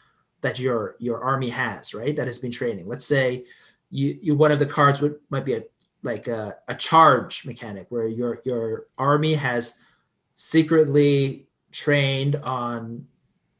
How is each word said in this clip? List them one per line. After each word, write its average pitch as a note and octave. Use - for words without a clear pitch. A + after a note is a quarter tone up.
that B2+
your, A#2+
your A#2+
army C3
has, A2+
right? B2
That C3
has A#2+
been A#2+
training. G#2+
Let's A#2+
say B2+
you, C#3+
you, D3+
one D3+
of C#3+
the D3
cards C#3
would, D3
might C#3
be C3
a, -
like, A#2+
a, G#2+
a A#2+
charge D3+
mechanic A2
where A#2
your, A#2
your A2+
army D3
has B2
secretly C#3+
trained C#3
on A#2+